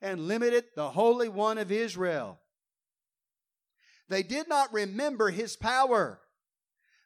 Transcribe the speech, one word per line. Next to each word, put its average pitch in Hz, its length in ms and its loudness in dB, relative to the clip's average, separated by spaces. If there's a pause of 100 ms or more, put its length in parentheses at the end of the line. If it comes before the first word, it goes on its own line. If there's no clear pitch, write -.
and 185 260 -6
limited 240 380 2 (100)
the 147 160 -4
Holy 233 360 4
One 214 300 0
of 202 140 -4
Israel. 175 680 -2 (1700)
They 190 160 0
did 269 240 -4
not 285 240 2
remember 214 580 0
his 202 280 -6
power, 226 640 2 (840)